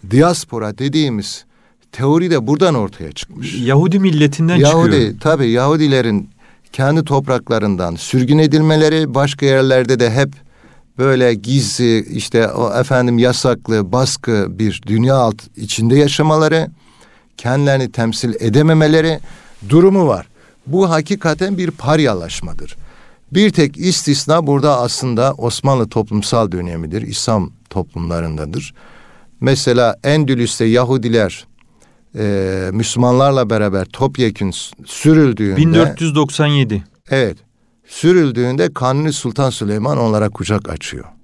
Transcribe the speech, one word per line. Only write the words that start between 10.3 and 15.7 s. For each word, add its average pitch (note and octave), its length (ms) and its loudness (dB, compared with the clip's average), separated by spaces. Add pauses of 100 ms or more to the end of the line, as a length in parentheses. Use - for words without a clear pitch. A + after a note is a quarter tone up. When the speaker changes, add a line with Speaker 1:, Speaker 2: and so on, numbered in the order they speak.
Speaker 1:
böyle B2+ 360 2
gizli, A2+ 720 0
işte A2 420 -2
o A2 320 -4
efendim B2 380 2
yasaklı, A2+ 760 0
baskı A#2 540 -2 (120)
bir G#2 280 -4
dünya A2+ 280 2
alt A#2 280 0 (140)
içinde A2+ 420 0